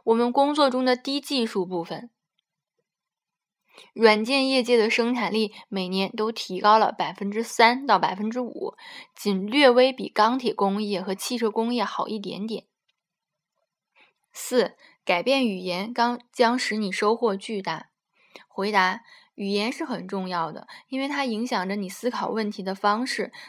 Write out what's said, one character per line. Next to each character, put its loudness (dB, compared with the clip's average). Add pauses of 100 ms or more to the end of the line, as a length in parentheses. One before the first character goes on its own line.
我 4
们 2
工 4
作 6
中 0
的 4
低 -4
技 -2
术 -4
部 -4
分。 -12 (1900)
软 6
件 2
业 4
界 4
的 4
生 0
产 -2
力 0 (160)
每 -4
年 -2
都 -2
提 -8
高 6
了 4
百 -4
分 -6
之 -4
三 2
到 4
百 0
分 -6
之 -6
五， -8 (420)
仅 -2
略 6
微 6
比 -8
钢 2
铁 -2
工 0
业 -2
和 -4
汽 -6
车 0
工 -2
业 0
好 -4
一 -6
点 -8
点。 -8 (1700)
四， 0 (280)
改 0
变 2
语 -2
言 -6
刚-， -2 (120)
将 2
使 -4
你 -4
收 0
获 -2
巨 -8
大。 -8 (580)
回 -4
答： 2 (340)
语 -8
言 -2
是 -8
很 -8
重 -6
要 -4
的， -16 (200)
因 -4
为 -2
它 -4
影 -4
响 -2
着 -4
你 -6
思 -6
考 -4
问 -2
题 -10
的 -4
方 0
式。 -6 (160)